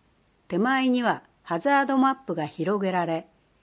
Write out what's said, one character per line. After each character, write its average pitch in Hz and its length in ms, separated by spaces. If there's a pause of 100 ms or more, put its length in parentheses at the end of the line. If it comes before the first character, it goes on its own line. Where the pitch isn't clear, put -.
(480)
手 180 80
前 262 320
に 247 140
は 196 200 (200)
ハ 170 160
ザ 277 240
ー - 20
ド 269 140
マ 269 140
ッ - 20 (120)
プ 180 80
が 160 120
広 180 360
げ 190 100
ら 180 120
れ、 165 240 (340)